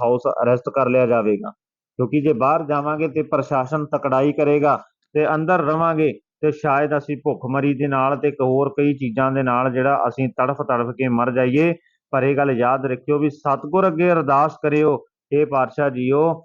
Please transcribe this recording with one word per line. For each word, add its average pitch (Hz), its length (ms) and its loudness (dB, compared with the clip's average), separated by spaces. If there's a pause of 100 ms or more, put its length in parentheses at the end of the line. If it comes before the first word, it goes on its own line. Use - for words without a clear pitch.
ਹਾਊਸ 123 200 0 (220)
ਅਰੈਸਟ 123 320 0
ਕਰ 127 140 2
ਲਿਆ 127 160 4
ਜਾਵੇਗਾ, 107 440 0 (460)
ਕਿਉਂਕਿ 127 260 -2
ਜੇ 147 120 2
ਬਾਹਰ 143 300 0
ਜਾਵਾਂਗੇ 151 440 -2
ਤੇ 147 160 -4
ਪ੍ਰਸ਼ਾਸਨ 143 640 -2
ਤਕੜਾਈ 143 460 0
ਕਰੇਗਾ 147 480 2 (340)
ਤੇ 151 220 0
ਅੰਦਰ 165 240 0
ਰਵਾਂਗੇ 156 600 0 (220)
ਤੇ 151 100 0
ਸ਼ਾਇਦ 147 460 0
ਅਸੀਂ 143 200 -6
ਭੁੱਖਮਰੀ 135 560 -2
ਦੇ 143 140 -2
ਨਾਲ 135 300 0
ਤੇ 143 100 -2
ਇੱਕ 143 140 -4
ਹੋਰ 131 280 2
ਕਈ 143 240 0
ਚੀਜ਼ਾਂ 131 380 -2
ਦੇ 135 120 -2
ਨਾਲ 127 280 0
ਜਿਹੜਾ 131 360 0
ਅਸੀਂ 127 220 -2
ਤੜਫ 135 320 -2
ਤੜਫ 120 340 -2
ਕੇ 131 120 -2
ਮਰ 120 240 0
ਜਾਈਏ। 131 440 2 (360)
ਪਰ 131 120 0
ਇਹ 139 140 2
ਗੱਲ 139 140 0
ਯਾਦ 127 340 0
ਰੱਖਿਓ 139 340 -2
ਵੀ 151 100 0
ਸਤਿਗੁਰ 147 580 -2
ਅੱਗੇ 175 240 2
ਅਰਦਾਸ 151 520 2
ਕਰਿਓ, 151 420 2 (280)
"ਹੇ 147 120 4
ਪਾਤਸ਼ਾਹ 139 440 0
ਜੀਓ 135 440 0 (100)